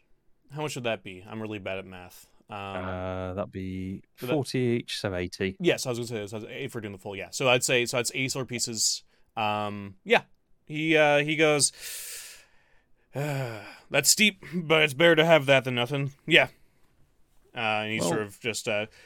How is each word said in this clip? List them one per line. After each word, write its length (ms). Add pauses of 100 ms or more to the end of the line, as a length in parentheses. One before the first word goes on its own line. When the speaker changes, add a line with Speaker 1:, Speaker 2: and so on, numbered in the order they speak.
(520)
Speaker 1:
how 100
much 140
would 100
that 180
be? 240
I'm 140
really 180
bad 200
at 60
math. 420 (220)
Um, 60 (320)
Speaker 2:
Uh, 460
that'd 180
be 520 (140)
Speaker 1:
so 100
that 60
Speaker 2:
forty 260
each, 400
so 160
eighty. 440
Speaker 1:
Yes, 260
I 40
was 80
gonna 100
say, 200
so 100
I 40
was, 80
if 260
we're 60
doing 120
the 60
full, 160
yeah. 160
So 180
I'd 140
say, 220
so 120
that's 160
eighty 160
silver 160
pieces. 580 (320)
Um, 680
yeah. 180 (440)
He, 300
uh, 280
he 120
goes, 380
<sighs> 1400
"Uh, 460 (280)
that's 200
steep, 440
but 300
it's 100
better 220
to 100
have 220
that 180
than 100
nothing." 360 (140)
Yeah. 220 (1080)
Uh, 40 (240)
and 80
he 80
Speaker 2:
Well 100
Speaker 1:
sort 120
of 180
just, 280
uh, 180 (200)